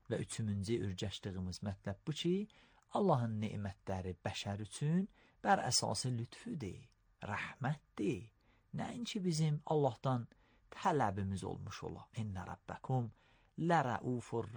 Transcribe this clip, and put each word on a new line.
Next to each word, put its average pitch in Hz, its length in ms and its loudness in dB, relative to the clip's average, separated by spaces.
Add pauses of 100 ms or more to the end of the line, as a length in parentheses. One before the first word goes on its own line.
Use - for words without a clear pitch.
(100)
Və 110 140 0
üçüncü 104 500 0 (140)
örgəşdiyimiz 92 720 -4
mətləb 101 400 -6
bu 151 100 -4
ki, 185 360 0 (500)
Allahın 120 400 4
nemətləri 98 800 -2
bəşər 101 460 -4
üçün 165 420 2 (380)
bər 202 180 6
əsası 117 540 2
lütfüdür, 120 640 -6 (420)
rəhmətdir. 120 1040 -2 (480)
Nəinki 220 480 -4
bizim 156 440 4
Allahdan 131 600 2 (480)
tələbimiz 101 720 2
olmuş 95 400 -6
ola. - 220 -8 (100)
İnnə 98 320 -4
rəbbəkum 117 560 -2 (640)
lərəufur 120 880 2